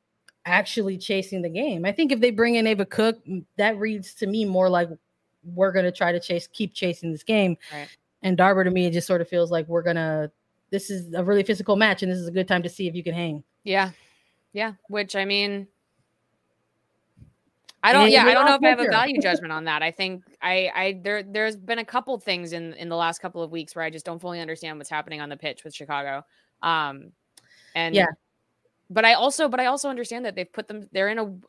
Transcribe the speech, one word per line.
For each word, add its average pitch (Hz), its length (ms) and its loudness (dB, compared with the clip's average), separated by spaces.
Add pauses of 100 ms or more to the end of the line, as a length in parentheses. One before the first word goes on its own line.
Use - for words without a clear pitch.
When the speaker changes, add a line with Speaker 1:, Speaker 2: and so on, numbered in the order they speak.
(460)
Speaker 1:
actually 190 520 0
chasing 190 440 -4
the 175 80 -4
game. 185 360 -4
I 202 80 0
think 302 180 0
if 254 80 0
they 247 100 4
bring 233 260 2
in 220 120 2
Ava 202 180 0
Cook, 220 400 0
m-, 180 200 -10 (100)
that 208 220 0
reads 208 380 -8
to 214 120 -6
me 214 160 -2
more 185 260 2
like, 175 200 2 (560)
"We're 180 260 0
gonna 180 220 2
try 175 180 0
to 175 80 0
chase, 175 280 -4
keep - 260 -6
chasing 170 400 -4
this 151 100 -12
game." 202 320 2 (160)
Speaker 2:
Right. 147 160 -12 (360)
Speaker 1:
And 185 140 2
Darber, 185 280 6
to 180 60 2
me, 185 160 2
it 170 40 0
just 170 160 -2
sort 180 140 2
of 170 80 -6
feels 170 220 0
like, 165 180 0
"We're 170 140 0
gonna, 160 460 0 (400)
this 196 200 -6
is 175 240 -8
a 180 100 -2
really 196 200 2
physical 202 340 0
match, 202 260 2
and 185 80 0
this 185 80 -4
is 175 80 -8
a 170 40 -8
good 185 180 -2
time 180 140 2
to 170 60 -6
see 180 200 -6
if 165 60 -8
you 175 80 -8
can 165 100 -4
hang." 165 280 -6 (220)
Speaker 2:
Yeah. 190 280 0 (600)
Yeah. 214 220 -6 (160)
Which, 202 260 -6
I 196 80 -2
mean, 202 440 -2 (2250)
I 220 100 6
don't, 269 120 10
Speaker 1:
And 220 60 8
Speaker 2:
yeah, 247 140 8
Speaker 1:
they 233 60 8
Speaker 2:
I - 20 6
don't 262 120 6
know 285 80 8
Speaker 1:
lost 277 100 4
Speaker 2:
if - 20 4
I 254 40 8
have 247 100 4
a 240 40 2
Speaker 1:
Victor. 233 80 2
Speaker 2:
value 247 260 2
Speaker 1:
<laughs> - 40 2
Speaker 2:
judgment 175 320 0
on 160 120 -6
that. 156 180 -2
I 160 80 -2
think 185 320 -6 (180)
I, 185 340 0
I, 190 280 -2
there, 208 200 -4
there's 214 320 -4
been 208 240 -6
a 226 60 -8
couple 240 340 -4
things 175 320 -4
in, 170 220 -8
in 170 160 -12
the 165 60 -4
last 170 240 0
couple 175 240 -10
of 160 80 -10
weeks 165 240 -10
where 165 100 -6
I 160 40 -6
just 160 160 -14
don't 170 140 -10
fully 175 220 -10
understand 160 360 -10
what's 143 120 -16
happening 151 320 -6
on 147 80 -10
the 143 80 -12
pitch - 260 -10
with 151 120 -18
Chicago. 143 500 -6 (380)
Um, 156 480 -2 (640)
and 165 180 -2
Speaker 1:
Yeah. 190 140 6 (840)
Speaker 2:
but 220 160 2
I 226 80 10
also, 277 340 2
but 247 120 0
I 254 80 2
also 277 220 0
understand 240 360 -8
that 196 100 -6
they've 180 160 -8
put 220 160 -10
them, 214 240 -14
they're 196 180 0
in 226 100 -2
a, 208 140 -4 (160)